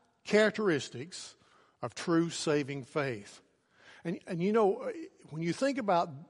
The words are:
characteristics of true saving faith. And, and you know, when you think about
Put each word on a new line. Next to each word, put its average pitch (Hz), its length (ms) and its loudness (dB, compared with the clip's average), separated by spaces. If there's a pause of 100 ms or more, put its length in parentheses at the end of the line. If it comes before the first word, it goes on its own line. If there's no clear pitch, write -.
(240)
characteristics 185 1120 0 (480)
of 123 120 -8
true 170 340 2
saving 143 560 -2
faith. 123 560 -6 (640)
And, 175 220 -4
and 170 160 -4
you 202 100 2
know, 220 380 2 (400)
when 160 120 -6
you 170 100 0
think 269 260 0
about 185 320 2 (200)